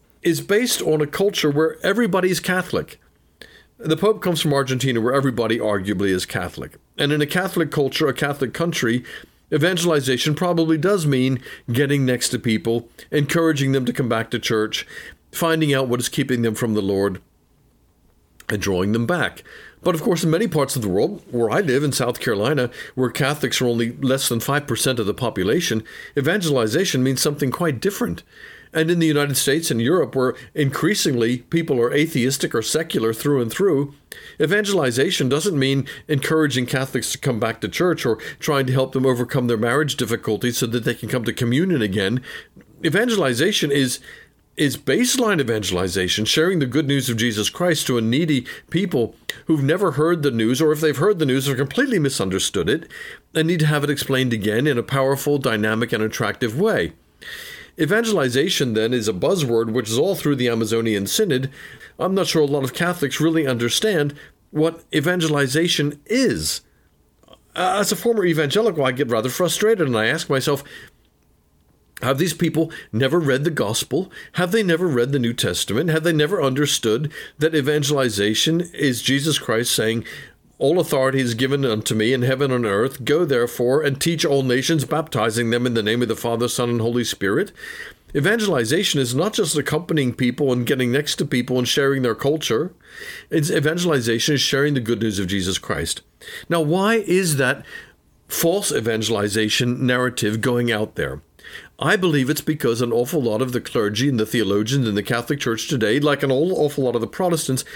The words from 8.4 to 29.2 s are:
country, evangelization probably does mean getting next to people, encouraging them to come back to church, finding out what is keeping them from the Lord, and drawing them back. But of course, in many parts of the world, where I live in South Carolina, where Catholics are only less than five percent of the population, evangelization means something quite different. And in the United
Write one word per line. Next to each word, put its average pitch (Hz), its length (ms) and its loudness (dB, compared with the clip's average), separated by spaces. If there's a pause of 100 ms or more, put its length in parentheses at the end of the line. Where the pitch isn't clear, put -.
country, 123 480 0 (500)
evangelization 151 840 2
probably 165 420 2
does 180 260 2
mean 131 380 2 (300)
getting 139 340 2
next 123 220 0
to 123 100 -2
people, 117 500 0 (220)
encouraging 147 600 2
them 135 140 0
to 247 60 0
come 135 160 -2
back 113 220 -2
to 120 80 -2
church, 107 480 -2 (460)
finding 160 420 2
out 135 140 0
what 120 100 0
is 120 100 -4
keeping 135 340 0
them 113 120 2
from 110 200 0
the 104 60 0
Lord, 98 400 0 (1300)
and 104 120 -2
drawing 95 320 0
them 117 140 0
back. 160 360 -2 (400)
But 180 120 2
of - 80 -4
course, 180 200 0
in 160 80 2
many 185 160 2
parts 156 300 -2
of 120 60 -4
the 104 60 -2
world, 120 420 0
where 117 180 0
I 131 120 2
live 143 220 2
in 147 100 0
South 123 280 -2
Carolina, 123 500 0 (240)
where 127 140 0
Catholics 139 540 -2
are 127 40 2
only 117 300 0
less 135 320 0
than 117 120 -2
five 143 260 -2
percent 120 320 -2
of 107 80 -2
the 101 80 0
population, 110 680 0 (360)
evangelization 143 840 0
means 131 200 0
something 143 280 0
quite 147 300 -2
different. 202 420 -2 (520)
And 160 160 2
in 175 80 2
the 165 80 4
United 143 300 2